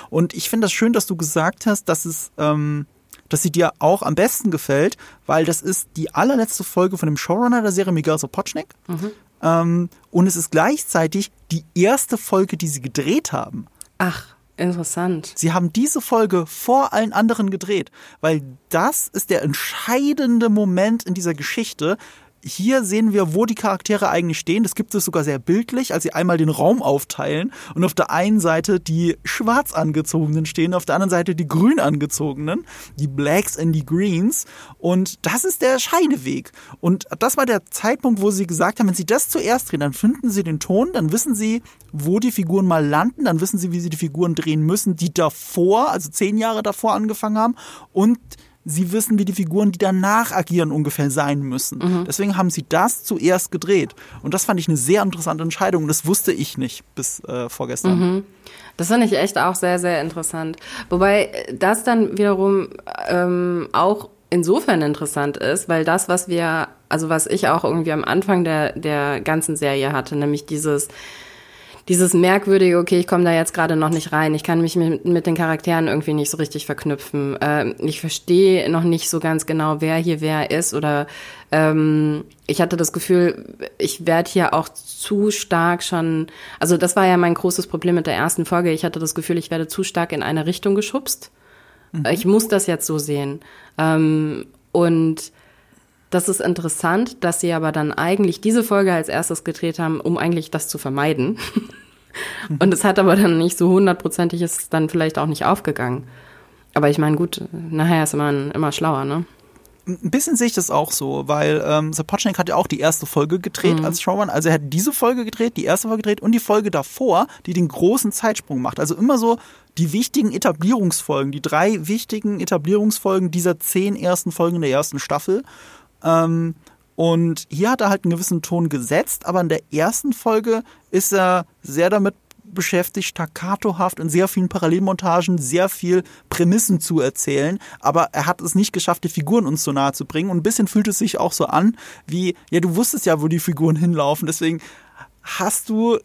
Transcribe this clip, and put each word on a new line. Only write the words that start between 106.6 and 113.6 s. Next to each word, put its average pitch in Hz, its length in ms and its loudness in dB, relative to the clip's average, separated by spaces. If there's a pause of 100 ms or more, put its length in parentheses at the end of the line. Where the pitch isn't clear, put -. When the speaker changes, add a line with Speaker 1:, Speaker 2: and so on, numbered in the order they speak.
Speaker 2:
Aber 147 160 2
ich 147 80 0
meine, 151 180 2
gut, 170 260 -4 (100)
nachher 160 520 0
ist 151 120 -2
man 143 360 -2
immer 151 200 -2
schlauer, 139 340 -2
ne? 156 200 -4 (600)
Speaker 1:
Ein 185 260 -6
bisschen 285 240 0
sehe 233 120 2
ich 233 60 -2
das 175 180 -2
auch 151 200 0
so, 139 360 -4
weil, 151 380 0
ähm, 151 280 0
Sapochnik 190 460 -2
hat 175 100 -2
ja - 60 0
auch 220 120 2
die - 120 -4
erste 156 260 0
Folge 156 340 0
gedreht 175 400 0